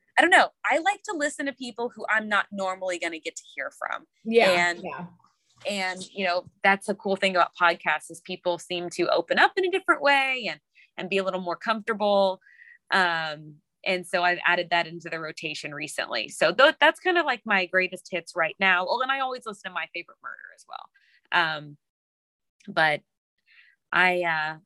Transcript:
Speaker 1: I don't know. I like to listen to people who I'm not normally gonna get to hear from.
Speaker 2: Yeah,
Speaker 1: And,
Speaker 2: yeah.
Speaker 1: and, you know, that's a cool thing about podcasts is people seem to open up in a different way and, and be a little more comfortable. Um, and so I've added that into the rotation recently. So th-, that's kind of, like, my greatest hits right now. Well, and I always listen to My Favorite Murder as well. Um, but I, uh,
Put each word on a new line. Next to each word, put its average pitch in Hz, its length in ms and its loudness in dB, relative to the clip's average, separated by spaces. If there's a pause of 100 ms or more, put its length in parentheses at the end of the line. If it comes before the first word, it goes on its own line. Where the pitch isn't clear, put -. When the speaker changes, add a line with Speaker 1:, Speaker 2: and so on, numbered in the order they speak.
(180)
Speaker 1:
I 262 40 8
don't 339 80 6
know. 277 180 8 (160)
I 240 140 2
like 392 260 -2
to 415 120 -6
listen 294 300 -4
to 277 60 -6
people 240 420 -8
who 214 140 -12
I'm 214 200 -2
not 208 220 0
normally 185 480 -4
gonna 165 200 -6
get 160 180 -10
to - 60 -16 (120)
hear 139 220 -8
from. - 300 -8 (180)
Speaker 2:
Yeah, 226 260 4
Speaker 1:
And, 175 320 2
Speaker 2:
yeah. 175 240 -10 (640)
Speaker 1:
and, 185 340 -4 (100)
you 190 120 -6
know, 175 240 -2 (140)
that's 196 260 2
a 202 60 -2
cool 196 220 -2
thing 190 200 0
about 175 140 4 (100)
podcasts 170 500 2
is 165 100 -16
people 175 380 -4
seem 175 320 -8
to - 180 -2
open 180 300 2
up 381 180 6
in 381 80 0
a 359 60 0
different 349 320 0
way 269 460 2
and, 151 120 -10 (360)
and 180 140 -8
be 196 80 0
a 196 60 0
little 185 160 -4
more 175 160 -6
comfortable. 208 840 0 (520)
Um, 160 640 -2 (300)
and 180 200 -2
so 175 160 0
I've 175 240 2
added 175 240 2
that 170 160 2
into 165 240 -12
the 165 100 -6
rotation 151 540 -10
recently. 143 540 -6
So 160 260 0
th-, 285 260 6
that's 311 200 4
kind 359 180 0
of, 311 80 0
like, 240 180 -4
my 196 220 0
greatest 185 440 -2
hits 170 240 -8
right 165 240 -2
now. 185 280 2
Well, 233 160 0
and 262 100 -2
I 269 80 -2
always 254 240 -4
listen 196 260 -12
to 180 40 -20
My 165 180 -6
Favorite 175 300 -14
Murder 131 140 -14 (200)
as - 120 -20
well. - 760 -6
Um, 151 340 -4 (880)
but 156 340 2 (920)
I, 180 300 4
uh, 156 440 -2